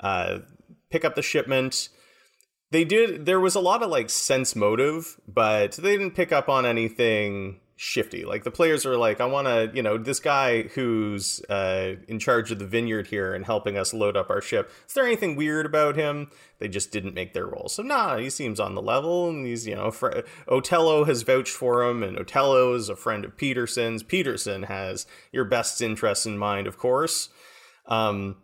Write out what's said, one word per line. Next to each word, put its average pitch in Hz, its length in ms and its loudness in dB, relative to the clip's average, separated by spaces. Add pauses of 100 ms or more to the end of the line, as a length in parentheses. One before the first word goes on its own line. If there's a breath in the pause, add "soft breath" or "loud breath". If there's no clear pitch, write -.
uh, 92 380 -2 (500)
pick 160 160 0
up 151 100 -2
the 156 60 -2
shipment. 131 680 0 (840 soft breath)
They 165 120 4
did, 185 420 2
there 185 140 4
was 185 160 4
a 190 60 2
lot 196 220 4
of, 202 60 0
like, 123 200 0
sense - 440 0
motive, 127 720 0
but 107 480 4
they 196 240 2
didn't 196 180 -4
pick 175 180 2
up 143 160 2
on 131 160 4
anything 110 960 0 (160)
shifty. - 460 -4
Like, 98 220 -6
the 123 60 -4
players 160 340 2
are 127 100 2
like, 113 240 2
"I 123 60 2
wanna, 127 480 2
you 123 100 -2
know, 107 140 0
this 123 240 -4
guy 135 420 2
who's, 107 880 -2
uh, 95 460 -2 (120)
in 110 120 -8
charge 110 320 2
of 104 80 -4
the 101 60 -8
vineyard 110 420 -2
here 95 260 -2
and 95 120 -8
helping 104 320 -2
us 95 160 -2
load 104 220 0
up 95 140 0
our 101 120 0
ship, - 300 -2 (160 loud breath)
is - 60 -14
there 269 120 2
anything 214 300 0
weird 151 300 -2
about 151 320 2
him?" 147 340 -2 (280 loud breath)
They 107 100 -6
just 98 240 -6
didn't 98 200 -6
make 92 200 -8
their 90 120 -4
roll. - 220 -10
So, - 160 -8
nah, 233 320 0
he 123 140 -4
seems 110 320 -4
on 98 140 -4
the 95 60 -4
level, 156 480 0
and 147 160 -6
he's, 117 220 -6
you 104 80 -6
know, 101 160 -2
fr-, - 300 -2 (260 loud breath)
Otello 156 580 4
has 123 180 2
vouched 131 300 2
for 123 300 2
him, 120 180 0
and 98 160 -4
Otello 127 580 4
is 110 120 -4
a 98 80 -8
friend 104 300 -4
of - 100 -14
Peterson's. 120 680 -2
Peterson 104 600 -2
has 98 420 -8 (280 loud breath)
your 131 120 0
best 117 360 -2
interests 107 440 0
in 104 120 -4
mind, 101 300 -2
of - 100 -10
course. 135 500 0 (600 loud breath)
Um, 104 560 0